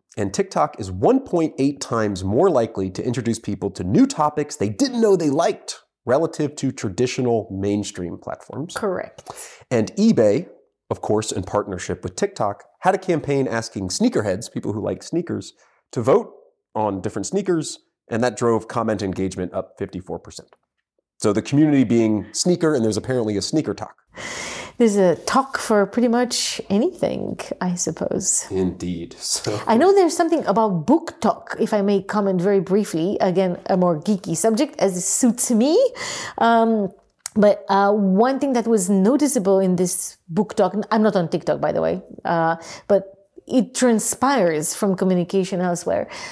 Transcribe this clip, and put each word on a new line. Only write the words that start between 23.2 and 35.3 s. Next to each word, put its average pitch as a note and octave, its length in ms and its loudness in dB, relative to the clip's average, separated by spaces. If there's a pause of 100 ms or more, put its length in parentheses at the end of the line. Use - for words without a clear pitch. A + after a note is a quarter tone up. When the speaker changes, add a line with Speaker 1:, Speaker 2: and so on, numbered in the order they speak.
Speaker 1:
a F#2+ 60 -2
sneaker C3 320 -2
talk. - 220 -12 (800)
Speaker 2:
There's A3 200 4
a F#3 180 4
talk - 440 -2
for G#3 280 2
pretty A#3+ 220 0
much B3 600 -2
anything, G#3 720 -2 (220)
I F3+ 160 -2
suppose. - 760 -4
Speaker 1:
Indeed. F2 720 -4
So - 480 -6
Speaker 2:
I A3 80 4
know F4+ 180 6
there's F4+ 220 4
something D#4+ 300 0
about G3 380 2
BookTok, - 760 0
if A3 120 0
I G#3 80 2
may G3 220 2
comment G3 380 0
very G3 180 2
briefly. F#3 640 0
Again, F#3 360 2 (100)
a F#3+ 100 2
more F3 240 2
geeky F#3 360 -2
subject, A3+ 440 0
as F#3+ 160 2
it F3 60 -4
suits - 500 0